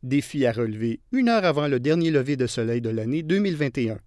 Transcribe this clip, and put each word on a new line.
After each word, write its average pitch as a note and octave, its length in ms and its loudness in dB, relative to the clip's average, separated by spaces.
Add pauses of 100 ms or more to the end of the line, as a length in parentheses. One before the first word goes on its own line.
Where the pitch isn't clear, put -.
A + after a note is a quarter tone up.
Défi C#3 440 -2
à A#2 80 2
relever A2+ 480 -2 (100)
une B3 160 2
heure A3+ 160 4
avant D3 240 2
le B2+ 140 0
dernier E3 280 2
lever C#3+ 280 2
de B2 100 0
soleil A#2 320 -2
de A#2 100 -4
l'année A2+ 340 -2
deux F3 160 2
mille F#3+ 180 0
vingt C#3+ 200 -2
et A2+ 140 0
un. - 160 -8